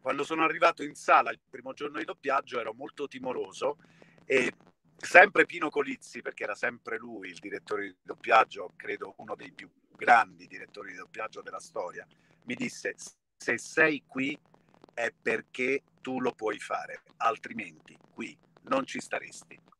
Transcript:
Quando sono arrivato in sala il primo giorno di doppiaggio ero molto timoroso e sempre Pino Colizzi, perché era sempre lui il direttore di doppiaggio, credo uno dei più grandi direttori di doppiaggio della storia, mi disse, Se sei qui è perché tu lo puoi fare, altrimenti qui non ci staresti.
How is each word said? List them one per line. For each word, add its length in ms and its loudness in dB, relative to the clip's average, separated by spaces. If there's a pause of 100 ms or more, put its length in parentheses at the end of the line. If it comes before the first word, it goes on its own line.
Quando 240 -2
sono 200 0
arrivato 380 4
in 120 -8
sala 360 6
il 180 -6
primo 240 -12
giorno 260 -8
di 60 -6
doppiaggio 540 -2
ero 140 -4
molto 340 -10
timoroso 720 -4 (460)
e 280 2 (440)
sempre 480 8
Pino 260 0
Colizzi, 520 -4
perché 220 -8
era 100 -4
sempre 440 -6
lui 300 -12
il 100 -14
direttore 440 -6
di 200 -10
doppiaggio, 760 2
credo 420 -10
uno 160 -10
dei 180 -14
più 180 -16 (240)
grandi 520 4
direttori 460 -14
di 60 -14
doppiaggio 440 -10
della 180 -10
storia, 460 -8 (380)
mi 100 -8
disse, 400 -6 (420)
Se 220 -2
sei 480 2
qui 320 -4 (560)
è 260 -2
perché 640 -2 (180)
tu 200 -4
lo 120 2
puoi 260 -4
fare, 440 -6 (160)
altrimenti 800 -4 (160)
qui 240 -12 (260)
non 240 0
ci 140 -8
staresti. 580 -10 (220)